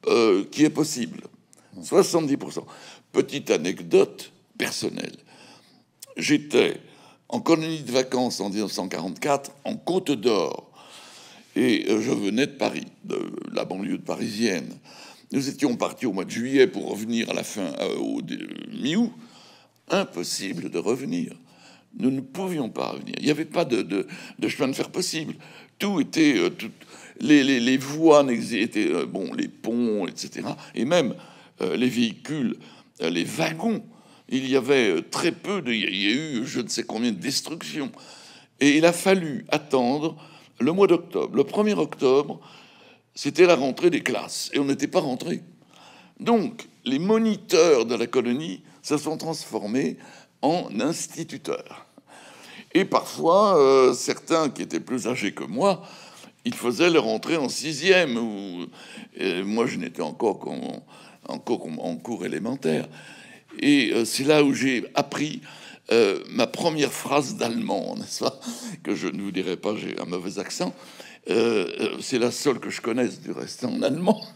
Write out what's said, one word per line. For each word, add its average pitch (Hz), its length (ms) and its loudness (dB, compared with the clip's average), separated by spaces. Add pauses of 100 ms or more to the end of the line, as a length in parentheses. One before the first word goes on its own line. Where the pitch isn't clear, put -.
euh, 104 440 6
qui 147 140 4
est 151 60 4
possible. 151 520 -2 (600)
Soixante-dix 160 540 2
pour - 160 -10
cent. - 140 -8 (460)
Petite - 380 0
anecdote 87 800 2 (240)
personnelle. - 600 -6 (1000)
J'étais 147 640 2 (480)
en 120 120 -2
colonie 160 400 2
de 117 120 -8
vacances 127 480 0
en 101 100 -2
dix-neuf 98 220 -4
cent 92 160 -4
quarante-quatre, 135 640 -4 (120)
en - 120 -6
Côte 185 360 -2
d'Or. 98 580 0 (880)
Et, 120 340 2
euh, 107 100 4
je 117 120 -2
venais 110 340 0
de - 60 -10
Paris, - 340 -4 (180)
de 50 260 -6 (220)
la - 120 -2
banlieue 95 340 -6
parisienne. 98 800 -4 (540)
Nous 139 160 -2
étions 135 280 -2
partis - 300 -4
au 107 60 -2
mois 92 120 -4
de - 60 -10
juillet 127 360 4
pour - 240 -6
revenir 110 400 -2
à - 40 -4
la 87 100 -4
fin, 90 360 -6
euh, - 160 -2
au 57 260 -4
dé-, 55 160 -8 (340)
mi-août. 190 400 0 (760)
Impossible 98 800 -4
de - 80 -2
revenir. 110 540 -2 (680)
Nous 127 120 2
ne 135 100 -2
pouvions 160 480 -6
pas 64 200 -4
revenir. - 300 -8
Il - 60 -8
n'y 143 60 2
avait 151 160 -2
pas 170 180 0
de, 151 180 0
de, - 240 -4 (320)
de 110 100 -2
chemin 131 200 -2
de 135 60 -2
fer - 160 -4
possible. 156 440 -6 (440)
Tout 202 220 0
était, 147 360 4
euh, 87 140 2
tout, - 200 -12 (500)
les, 147 220 8
les, 135 180 4
les 127 160 4
voies 147 460 6
n'exi-, 113 360 0
étaient, 104 320 0
euh, 78 160 0
bon, 87 280 -6
les - 140 -2
ponts, 113 580 -2
et - 80 -8
cetera, - 420 -8 (180)
et 110 100 0
même, 147 300 2 (480)
euh, 90 140 -2
les 123 120 2
véhicules, 117 680 -2 (460)
euh, 82 80 0
les 87 140 0
wagons. 165 580 -2 (460)
Il 131 200 -2
y 131 80 2
avait, 127 340 4
euh, 82 120 2
très - 300 -2
peu 190 300 -6
de, 120 100 -2
il 110 80 0
y 92 60 -2
a, - 20 0
il 98 140 -2
y 98 60 2
a - 20 4 (300)
eu 131 60 -4
je 135 140 -6
ne 107 80 -6
sais - 140 -4
combien 113 280 -2
de 104 80 -4
destructions. 147 720 -6 (720)
Et 143 160 6
il 156 80 4
a 170 80 8
fallu 170 560 0
attendre 143 680 0 (440)
le 135 120 2
mois 196 140 6
d'octobre. 165 480 2
Le 135 100 4
premier 208 300 0
octobre, 151 640 2 (760)
c'était 151 320 4
la 170 100 8
rentrée 135 340 2
des 147 120 0
classes, - 500 -4
et - 60 0
on 143 80 2
n'était 139 200 -2
pas 185 140 2
rentré. 147 400 -4 (800)
Donc, 202 480 0 (160)
les 135 140 0
moniteurs 175 880 4
de 120 80 -2
la 113 120 -2
colonie 131 560 -2 (200)
se 147 160 -2
sont 151 180 -4
transformés 120 800 -4 (440)
en 160 280 0 (120)
instituteurs. - 1080 -6 (880)
Et 190 100 6
parfois, 185 760 4
euh, 135 340 8
certains 147 580 0
qui - 120 -8
étaient - 180 -4
plus 117 280 -6
âgés 98 240 -2
que - 100 -10
moi, 135 400 0 (600)
ils 120 100 -4
faisaient 120 360 2
leur 143 180 4
entrée 110 280 -2
en 135 120 -2
sixième, 151 680 2
ou, 101 500 -6 (540)
euh, 90 240 -2
moi, 110 220 0
je 90 120 -6
n'étais - 240 -8
encore 90 360 -2
qu'en, 67 460 -8 (440)
encore - 320 -4
qu'en, 80 180 -8
en 85 180 -6
cours 101 280 -8
élémentaire. 135 640 -4 (720)
Et, 143 320 4
euh, 117 120 2
c'est 127 200 -4
là 147 200 6
où 139 100 4
j'ai 120 300 0 (100)
appris, 143 460 -2 (500)
euh, 104 400 4
ma 117 160 0
première 151 460 -2
phrase 139 440 -2
d'allemand, 117 600 -4
n'est-ce - 260 -10
pas ? - 160 -2 (460)
Que 98 100 -2
je 87 140 -4
ne 73 140 -6
vous 98 100 -8
dirai 87 240 -2
pas, 104 200 -4
j'ai - 240 -8
un - 40 -6
mauvais 87 340 -8
accent. - 340 -6 (580)
Euh, 113 360 2 (140)
euh, - 200 -2
c'est - 180 -2
la 117 120 2
seule 120 300 0
que - 100 -8
je - 100 -8
connaisse, 117 400 -2
du - 120 -10
reste, - 320 -10
en - 180 -4
allemand. 180 380 2 (140)